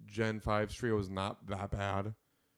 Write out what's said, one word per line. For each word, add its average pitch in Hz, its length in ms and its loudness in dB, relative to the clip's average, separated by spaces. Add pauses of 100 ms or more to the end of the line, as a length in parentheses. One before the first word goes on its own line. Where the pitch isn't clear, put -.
Gen 110 340 0
five's 107 360 2
trio 113 220 2
is 95 120 0
not 98 380 -2
that 101 240 -4
bad. 98 420 0 (440)